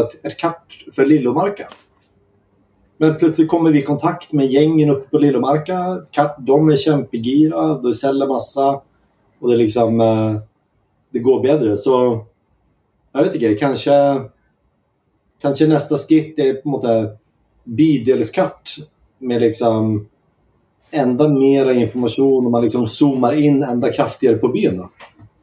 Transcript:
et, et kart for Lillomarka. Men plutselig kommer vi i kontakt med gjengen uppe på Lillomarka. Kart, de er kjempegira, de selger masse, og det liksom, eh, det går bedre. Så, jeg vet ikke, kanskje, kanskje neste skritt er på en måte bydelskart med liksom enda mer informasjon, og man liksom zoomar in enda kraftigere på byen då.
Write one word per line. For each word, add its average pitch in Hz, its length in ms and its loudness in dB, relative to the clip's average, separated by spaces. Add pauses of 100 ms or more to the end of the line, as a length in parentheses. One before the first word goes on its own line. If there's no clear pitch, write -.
et, 113 100 -14 (140)
et - 100 -16
kart - 380 -8 (180)
for 135 140 2
Lillomarka. 151 580 0 (1400)
Men 156 160 2
plutselig 160 320 2
kommer 160 240 2
vi 139 80 2
i - 20 -8
kontakt 170 480 -4
med 139 200 2
gjengen 151 420 4
uppe - 160 -10
på 147 100 2
Lillomarka. 147 600 0 (340)
Kart, 147 240 -2
de 131 180 2 (140)
er 143 100 2
kjempegira, 151 840 0 (160)
de 123 100 0
selger 135 380 -2
masse, 139 400 -2 (680)
og 123 140 -2
det 120 80 2
liksom, 113 420 0
eh, 110 380 0 (760)
det 123 120 -4
går 127 180 2
bedre. 127 340 0
Så, 127 220 0 (1120)
jeg 151 140 0
vet 180 100 -6
ikke, 110 220 0
kanskje, 139 380 0 (1500)
kanskje 147 260 2
neste 147 320 0
skritt 156 400 0
er 131 200 0
på 147 100 -6
en 131 80 -4
måte 117 160 0 (720)
bydelskart 127 1120 -2 (400)
med 120 240 -2
liksom 110 640 0 (840)
enda 127 360 0
mer 135 460 2
informasjon, 123 720 0
og 117 60 0
man 120 120 2
liksom 117 240 -2
zoomar 127 480 0
in 147 280 2
enda 123 300 -2
kraftigere 127 440 0
på 120 100 0
byen 135 300 -2
då. 90 120 -12 (540)